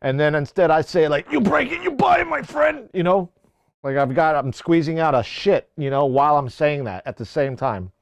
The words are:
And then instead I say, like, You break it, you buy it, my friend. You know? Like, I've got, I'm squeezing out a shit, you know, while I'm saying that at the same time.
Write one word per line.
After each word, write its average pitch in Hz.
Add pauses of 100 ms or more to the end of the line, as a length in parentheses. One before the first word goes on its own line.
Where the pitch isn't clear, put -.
And 135
then 151
instead 156
I 156
say, 160
like, 143
You 294
break 240
it, 339
you 359
buy 349
it, 339
my 302
friend. 302
You 180
know? 180 (540)
Like, 139
I've 131
got, 156
I'm 135
squeezing 165
out 156
a 123
shit, -
you 143
know, 139
while 139
I'm 135
saying 147
that 95
at 120
the 113
same 135
time. 101 (100)